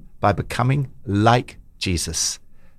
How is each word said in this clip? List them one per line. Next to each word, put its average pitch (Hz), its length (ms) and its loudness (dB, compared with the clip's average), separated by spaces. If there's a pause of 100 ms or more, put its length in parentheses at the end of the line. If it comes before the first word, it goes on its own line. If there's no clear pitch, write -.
(200)
by 101 120 4
becoming 135 600 -2 (120)
like 110 540 2 (200)
Jesus. - 600 -2 (400)